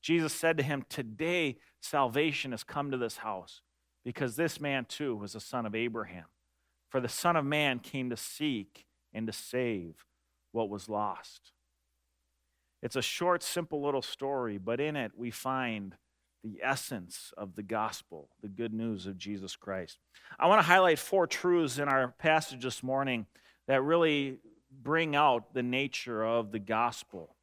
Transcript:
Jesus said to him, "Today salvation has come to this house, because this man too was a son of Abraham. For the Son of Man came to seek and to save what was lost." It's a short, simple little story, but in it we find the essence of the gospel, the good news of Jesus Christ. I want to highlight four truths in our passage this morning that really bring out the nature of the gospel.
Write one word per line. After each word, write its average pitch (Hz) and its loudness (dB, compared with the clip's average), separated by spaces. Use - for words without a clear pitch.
Jesus 160 2
said 165 2
to 151 2
him, 139 -2
"Today 147 -2
salvation 139 2
has 113 -6
come 143 -4
to 131 -2
this 113 -4
house, 101 -8
because 123 -4
this 151 0
man 139 -2
too 135 -4
was 104 -8
a 104 -10
son 120 -6
of 107 -4
Abraham. 107 -4
For 135 0
the 123 -2
Son 175 2
of 147 2
Man 143 2
came 127 -6
to 117 -4
seek - -6
and 110 -4
to 104 -6
save 107 -4
what 113 -2
was 101 -8
lost." - -6
It's 120 -6
a 131 0
short, 175 0
simple 160 -4
little 139 0
story, 127 -4
but 113 -2
in 151 -2
it 117 -4
we 120 -6
find 117 -4
the 110 -10
essence 117 -4
of 95 -10
the 107 -8
gospel, 98 -6
the 107 -12
good 107 -6
news 110 -4
of 98 -8
Jesus 95 -8
Christ. 95 -10
I 165 6
want 208 10
to 165 6
highlight 175 8
four 185 2
truths 165 2
in 143 0
our 135 4
passage 151 2
this 127 -4
morning 131 0
that 135 4
really 147 4
bring 143 0
out 139 4
the 127 2
nature 123 -2
of 113 2
the 110 -4
gospel. 110 -4